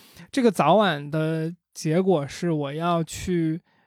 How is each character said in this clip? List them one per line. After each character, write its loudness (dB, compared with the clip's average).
这 -2
个 6
早 4
晚 0
的 -2
结 0
果 2
是 -4
我 -4
要 0
去， -2